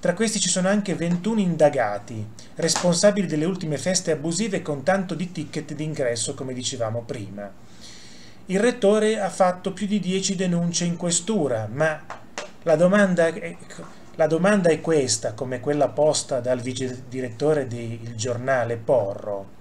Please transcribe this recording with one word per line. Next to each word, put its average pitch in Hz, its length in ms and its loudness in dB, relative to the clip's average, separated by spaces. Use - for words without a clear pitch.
Tra 175 140 0
questi 220 260 0
ci - 80 0
sono 185 180 0
anche 196 300 2
ventuno 175 420 0
indagati, 131 880 2
responsabili 175 720 2
delle 151 160 0
ultime 170 340 -2
feste 180 320 -2
abusive 165 500 -2
con 143 220 -6
tanto 185 320 0
di 175 160 -6
ticket - 440 -8
d'ingresso, 139 600 -2
come 131 200 -8
dicevamo 117 480 -4
prima. 101 460 -10
Il 190 120 0
rettore 214 640 4
ha 190 80 0
fatto 180 440 2
più 208 140 -6
di 202 140 2
dieci 190 340 -2
denunce 175 520 0
in 170 100 0
questura, 156 760 0
ma 151 340 0
la 165 100 6
domanda 180 540 6
è, 170 280 -6
la 160 100 4
domanda 175 440 4
è 156 100 4
questa, 127 540 0
come 127 260 -6
quella 143 260 2
posta 147 540 2
dal 123 200 0
vice 127 480 -6
direttore 127 600 -2
di 117 340 -8
Il 117 140 -12
Giornale 120 600 -2
Porro. 101 720 0